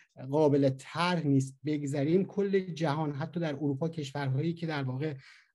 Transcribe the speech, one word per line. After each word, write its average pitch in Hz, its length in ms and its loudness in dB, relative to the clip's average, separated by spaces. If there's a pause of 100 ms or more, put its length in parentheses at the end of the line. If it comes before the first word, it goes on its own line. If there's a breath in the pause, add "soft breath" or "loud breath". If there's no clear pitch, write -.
(300 loud breath)
قابل 143 480 6
طرح 165 480 0
نیست 135 380 2
بگذریم، 147 600 2
کل 196 360 0
جهان، 156 520 -2
حتی 165 280 -6
در 156 140 -2
اروپا، 143 340 -2
کشورهایی 143 680 -2
که 170 120 -8
در 151 160 -2
واقع 135 320 -4 (400 loud breath)